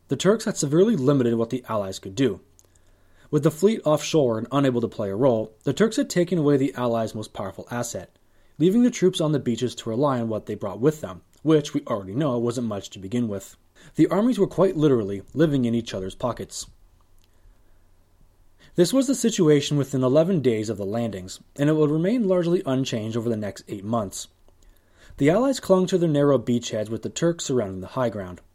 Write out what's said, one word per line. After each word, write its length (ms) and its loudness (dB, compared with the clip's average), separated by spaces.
the 80 -2
Turks 280 2
had 120 -4
severely 400 2
limited 380 2
what 160 -2
the 180 -6
Allies 300 -4
could 160 -12
do. 260 0
With 120 0
the 80 4
fleet 340 0
offshore 540 2
and 140 -6
unable 280 2
to 80 -2
play 220 -6
a 60 -6
role, 380 2
the 80 -2
Turks 240 0
had 120 -2
taken 300 0
away 180 4
the 180 0
Allies' 400 -2
most 180 -10
powerful 380 -12
asset, 460 -8
leaving 240 4
the 80 4
troops 300 0
on 120 2
the 60 0
beaches 380 -2
to 140 -8
rely 300 0
on 80 -4
what 180 -6
they 80 -6
brought 260 -8
with 200 2
them, 220 -12
which 320 0
we 120 -2
already 280 -6
know 240 -2
wasn't 280 -2
much 240 -8
to 80 -16
begin 300 -4
with. 280 -10
The 140 4
armies 300 0
were 80 4
quite 300 0
literally 460 2
living 320 2
in 100 0
each 200 -4
other's 200 -8
pockets. 520 -8
This 180 4
was 140 2
the 80 0
situation 640 2
within 260 0
eleven 380 4
days 280 0
of 100 -4
the 80 -6
landings, 540 -6
and 120 0
it 60 2
would 160 2
remain 380 0
largely 360 2
unchanged 520 -2
over 120 -2
the 80 0
next 320 -8
eight 160 -10
months. 440 -4
The 120 4
Allies 300 2
clung 280 4
to 100 0
their 100 2
narrow 300 4
beachheads 500 -2
with 140 -6
the 80 -6
Turks 340 -2
surrounding 360 -2
the 80 -12
high 200 -2
ground. 320 -10